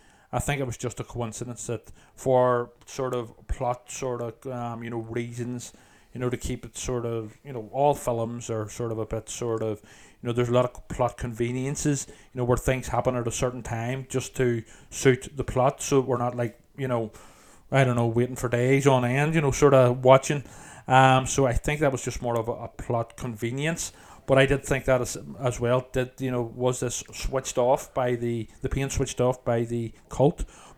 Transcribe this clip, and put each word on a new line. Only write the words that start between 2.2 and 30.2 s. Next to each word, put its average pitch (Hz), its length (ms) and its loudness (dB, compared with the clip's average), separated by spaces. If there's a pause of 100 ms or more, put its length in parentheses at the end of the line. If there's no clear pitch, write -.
sort 127 260 -6
of 120 220 -6 (140)
plot - 420 -4
sort 123 320 -6
of, 117 300 -10
um, 117 320 -8
you 117 60 -8
know, 117 80 -6
reasons, 120 760 -8 (400)
you 120 80 -10
know, 123 100 0
to 120 60 2
keep 120 280 -6
it 117 120 -16
sort 123 280 -4
of, 113 400 -4
you 143 80 -12
know, 110 200 -8
all 143 200 4
films 120 560 -4
are 110 200 -4
sort 117 240 -6
of 110 60 -4
a 107 80 -4
bit - 220 -8
sort 113 360 -4
of, 110 160 -4 (420)
you 123 60 -4
know, 120 40 -2
there's 120 160 0
a 120 40 0
lot 123 120 6
of - 220 -8
plot - 320 -2
conveniences, 127 920 -2
you - 300 -14
know, 123 60 0
where 120 120 4
things 127 300 -2
happen 123 300 0
at 120 100 -2
a 117 60 -4
certain 123 320 -4
time 123 440 -6
just - 280 -6
to 120 260 2 (280)
suit - 440 2
the 131 80 -6
plot, 131 400 0
so 139 180 2
we're 123 160 -2
not, 120 200 -2
like, 120 200 -4 (200)
you 135 100 -6
know, 113 240 -2 (600)
I 135 100 4
don't 123 140 2
know, 117 100 2
waiting 120 300 0
for 123 120 -4
days 131 380 2
on 127 180 6
end, 143 300 0
you 165 60 4
know, 139 100 2
sort 139 240 6
of 127 300 6
watching. 135 400 6 (420)
Um, 131 400 6
so 139 200 2
I 120 60 2
think 147 280 0
that 143 100 4
was 127 140 -4
just - 180 -6
more 117 160 0
of 110 100 -2
a, 117 40 -4
a 113 160 -8
plot - 480 -4
convenience. 127 760 -6 (340)
But 135 120 6
I 135 80 8
did 139 180 0
think 131 200 -2
that 127 160 4
as, - 180 -6 (220)
as 123 200 -2
well. 123 320 0
Did, 127 260 -2
you 131 120 -4
know, 123 120 -2
was 123 380 -2
this 120 220 -4 (100)
switched - 460 -4
off 131 340 2
by 127 220 0
the, 117 340 -4 (140)
the 127 60 -4
pain 135 200 -2
switched - 320 -2
off 123 240 0
by 120 200 0
the 117 280 -4 (160)
cult? - 360 2 (340)